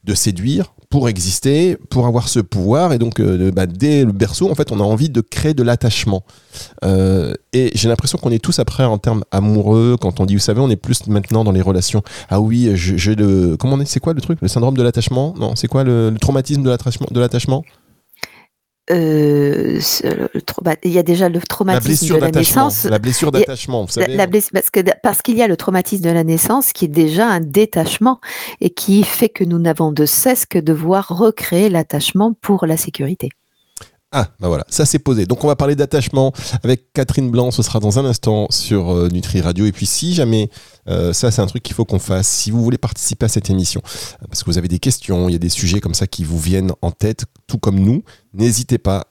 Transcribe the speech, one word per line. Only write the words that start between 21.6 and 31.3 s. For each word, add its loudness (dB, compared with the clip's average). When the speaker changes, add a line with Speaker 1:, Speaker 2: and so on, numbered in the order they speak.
Speaker 1:
blessure 2
Speaker 2:
de 4
la 0
Speaker 1:
d'attachement. 2
Speaker 2:
naissance. -2
Speaker 1:
La 2
blessure 0
Speaker 2:
Il -2
y 4
a 4
Speaker 1:
d'attachement, -2
vous -6
Speaker 2:
la, 0
Speaker 1:
savez. -4
Speaker 2:
la 2
bless-, 0
parce -2
que, 0
parce 0
qu'il -2
y 2
a 4
le 0
traumatisme -2
de 2
la 2
naissance 0
qui -2
est -4
déjà 2
un 0
détachement 0
et 0
qui 2
fait 0
que -2
nous 0
n'avons 2
de 2
cesse 0
que -2
devoir 0
recréer 2